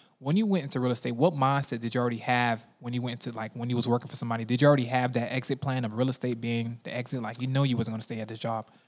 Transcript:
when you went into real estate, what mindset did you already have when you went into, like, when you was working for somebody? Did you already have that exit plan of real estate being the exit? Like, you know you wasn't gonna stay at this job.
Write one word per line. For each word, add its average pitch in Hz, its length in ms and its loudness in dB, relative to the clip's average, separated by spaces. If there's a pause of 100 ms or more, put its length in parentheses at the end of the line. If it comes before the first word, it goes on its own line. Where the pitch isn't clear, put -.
(200)
when 143 160 0
you 220 100 4
went 185 200 2
into 139 160 -2
real 123 100 2
estate, 120 220 -2
what 147 200 4
mindset 135 460 2
did 117 160 -4
you 123 60 2
already 120 160 0
have 120 480 2 (160)
when 120 120 -8
you 120 80 -2
went 117 240 -6
into, 117 120 -6
like, 110 180 -8
when 120 140 -6
you 123 80 0
was 113 100 0
working 120 220 2
for - 80 -10
somebody? 113 260 -4
Did 120 180 0
you 147 60 8
already 139 160 8
have 123 300 0
that 117 180 0
exit 131 300 -2
plan 131 240 -2
of 104 120 -4
real 131 120 2
estate 123 320 -2
being 117 420 -2
the - 100 -10
exit? 123 280 -6
Like, 113 180 -8
you 127 80 -2
know 135 160 2
you 127 140 2
wasn't 110 160 -2
gonna 110 80 -6
stay 113 180 -6
at 107 80 -6
this 113 120 -10
job. 113 280 -4 (200)